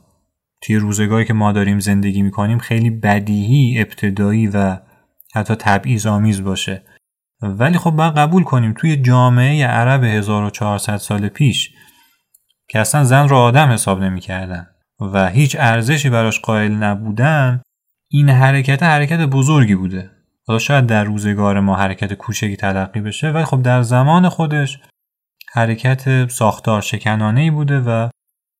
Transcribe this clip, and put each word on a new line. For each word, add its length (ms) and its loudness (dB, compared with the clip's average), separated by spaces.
توی 140 -2
روزگاری 500 0
که 80 -2
ما 180 2
داریم 280 0
زندگی 420 0
می‌کنیم 360 -2
خیلی 320 -2
بدیهی، 920 0
ابتدایی 680 -2
و 300 0
حتی 200 -2
تبعیض‌آمیز 880 0
باشه، 400 -6
ولی 320 0
خب 140 0
باید 260 0
قبول 260 2
کنیم 340 0
توی 200 0
جامعه 720 4
عرب 360 2
هزار 400 0
و 60 -4
چهارصد 480 -4
سال 300 -4
پیش 420 -2
که 100 -2
اصلاً 240 0
زن 240 4
رو 100 4
آدم 320 4
حساب 340 0
نمی‌کردن 640 -6
و 300 0
هیچ 300 0
ارزشی 500 0
براش 300 0
قائل 320 -2
نبودن، 880 0
این 180 4
حرکت 540 2
حرکت 360 2
بزرگی 560 2
بوده. 360 -6
حالا 120 -2
شاید 260 2
در 180 2
روزگار 560 0
ما 160 2
حرکت 380 -2
کوچکی 420 -6
تلقی 460 -4
بشه، 300 -6
ولی 140 -2
خب 160 -2
در 200 2
زمان 480 2
خودش 500 -4
حرکت 760 0
ساختار 540 -2
شکنانه‌ای 680 -2
بوده 280 -2
و 300 -2